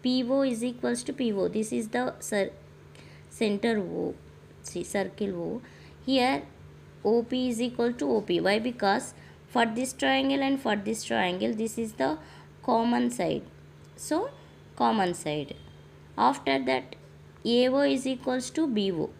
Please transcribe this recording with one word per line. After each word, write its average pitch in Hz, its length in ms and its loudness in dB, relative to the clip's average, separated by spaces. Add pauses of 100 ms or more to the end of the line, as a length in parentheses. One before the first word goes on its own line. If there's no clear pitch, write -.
P 254 200 2
O 269 200 2
is 240 200 0
equals 240 420 -2
to 277 100 -6
P 233 180 0
O. 185 160 0
This 214 240 -2
is 233 160 -2
the 247 320 -2
cir-, 202 320 -2 (760)
center 214 500 0
O. 175 360 -4 (480)
See, - 200 -8
circle 196 520 -4
O. 175 280 -6 (420)
Here 269 380 2 (640)
O 226 180 4
P 254 260 -2
is 226 140 -2
equal 240 300 0
to 277 240 -2
O 214 60 2
P. 170 180 0
Why? 196 180 4
Because 220 560 0 (320)
for 233 200 2
this 240 260 -4
triangle 269 500 2
and 269 180 2
for 220 140 0
this 208 300 -4
triangle, 208 500 0
this 220 240 -4
is 220 160 -4
the 302 240 0 (440)
common 240 480 2
side. 165 320 -2 (540)
So, 392 340 -2 (460)
common 214 380 2
side. 151 400 -4 (640)
After 269 460 2
that, 262 320 -2 (480)
A 240 240 4
O 269 120 2
is 277 260 2
equals 254 440 -2
to 320 160 0
B 208 240 2
O. 151 300 -2